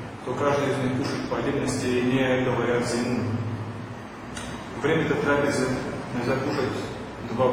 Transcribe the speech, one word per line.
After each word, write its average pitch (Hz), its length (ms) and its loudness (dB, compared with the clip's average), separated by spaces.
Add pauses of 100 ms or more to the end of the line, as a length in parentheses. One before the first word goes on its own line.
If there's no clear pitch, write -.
(240)
то 127 100 -4
каждый 139 360 2
из 127 140 0
них 127 140 0
кушает 131 300 -2
по 120 100 -2
отдельности 127 480 0
и 123 160 2
не 127 420 4
говорят 120 420 2
зиму. 120 480 0 (1400)
Во - 60 -8
время 160 240 2
этой 143 100 2
трапезы 143 500 4 (480)
нельзя 123 220 0
кушать 135 420 0 (540)
два 123 200 4